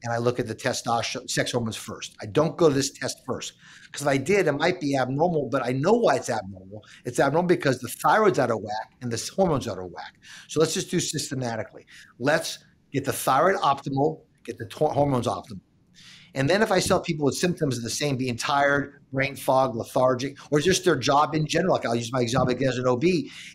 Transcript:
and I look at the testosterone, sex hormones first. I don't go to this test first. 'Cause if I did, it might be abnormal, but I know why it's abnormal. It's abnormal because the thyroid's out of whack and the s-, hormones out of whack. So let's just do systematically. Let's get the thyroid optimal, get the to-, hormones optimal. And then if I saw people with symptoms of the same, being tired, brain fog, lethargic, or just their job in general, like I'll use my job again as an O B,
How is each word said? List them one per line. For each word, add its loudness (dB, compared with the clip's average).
and -2
I 0
look 0
at -2
the -6
testosterone, -4
sex -2
hormones -2
first. -12
I -12
don't 2
go 6
to 0
this 0
test -10
first. -8
'Cause -10
if 2
I 4
did, 2
it 2
might 0
be -2
abnormal, 0
but 0
I -2
know 2
why 4
it's -6
abnormal. -8
It's -6
abnormal 4
because 2
the -12
thyroid's 2
out 2
of -2
whack -8
and -6
the -4
s-, -6
hormones 0
out -6
of -10
whack. -16
So -2
let's 2
just -4
do 2
systematically. -6
Let's 0
get -2
the -2
thyroid 2
optimal, 0
get -10
the -10
to-, -2
hormones 2
optimal. -6
And 0
then 4
if 2
I 4
saw 2
people -2
with 2
symptoms 0
of -8
the -4
same, -2
being -4
tired, 0
brain -2
fog, 2
lethargic, 0
or 4
just 2
their 6
job 2
in 0
general, 2
like 0
I'll 0
use -4
my 2
job 2
again 0
as -2
an 0
O 4
B, 0